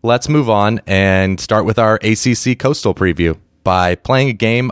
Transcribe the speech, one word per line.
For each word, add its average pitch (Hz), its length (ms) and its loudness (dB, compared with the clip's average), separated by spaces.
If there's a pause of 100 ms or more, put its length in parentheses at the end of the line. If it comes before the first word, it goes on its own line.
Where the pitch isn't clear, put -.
let's 120 260 0
move 151 220 0
on 104 380 2
and 95 520 2
start 110 260 -2
with 110 120 0
our 110 240 2
A 107 140 0
C 123 180 -2
C 123 220 -2
Coastal 131 400 -2
preview 85 420 0 (260)
by 90 300 0
playing 131 360 0
a 120 40 -6
game 117 380 -2